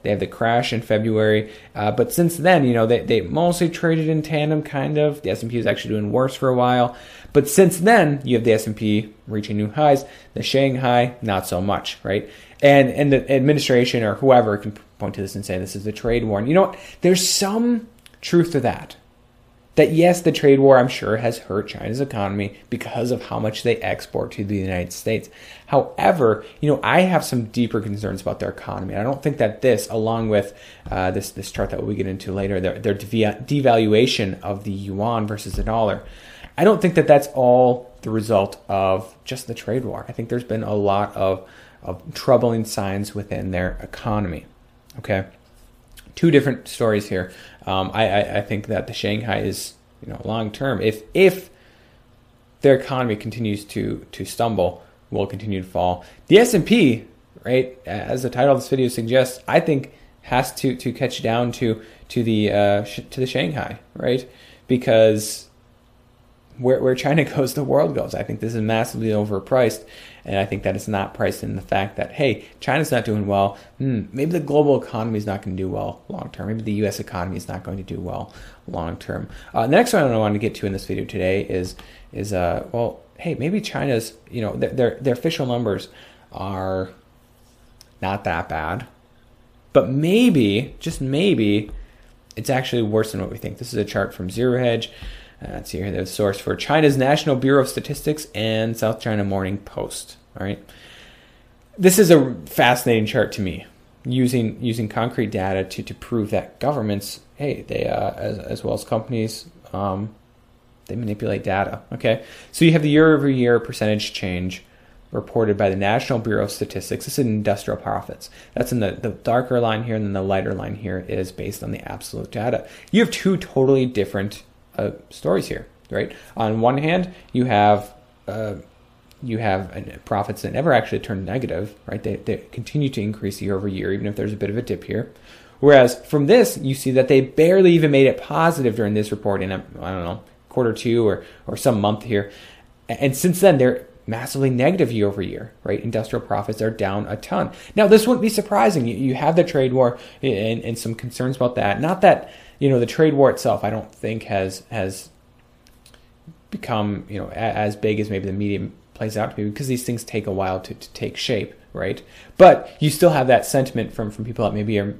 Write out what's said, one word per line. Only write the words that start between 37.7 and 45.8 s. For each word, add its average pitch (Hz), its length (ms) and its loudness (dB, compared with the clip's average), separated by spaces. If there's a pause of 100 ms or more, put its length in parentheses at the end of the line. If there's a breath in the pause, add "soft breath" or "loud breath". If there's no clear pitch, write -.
the 113 80 -8
result 104 580 0
of 95 440 0 (120)
just - 240 -10
the 120 60 -8
trade 123 300 -4
war. - 240 -10
I 127 40 -12
think 117 160 -8
there's 123 160 -4
been 113 180 -4
a 107 120 -4
lot 101 420 0
of, 95 320 -2 (340 loud breath)
of - 320 -12
troubling 117 500 2
signs 101 480 -4
within 101 380 -6
their 90 320 -4
economy, 104 640 -4 (540)
okay? 95 260 -2 (880)